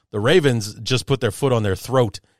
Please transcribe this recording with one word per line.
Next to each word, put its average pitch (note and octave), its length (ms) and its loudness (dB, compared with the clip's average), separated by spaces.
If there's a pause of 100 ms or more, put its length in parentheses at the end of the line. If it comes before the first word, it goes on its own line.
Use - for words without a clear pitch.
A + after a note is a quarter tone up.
(120)
The G#2+ 80 -6
Ravens A#2+ 560 2
just A#2 300 -4
put C#3 160 -2
their A2 100 0
foot C3 220 -2
on A2+ 100 2
their F#2+ 140 -2
throat A#2+ 420 0 (200)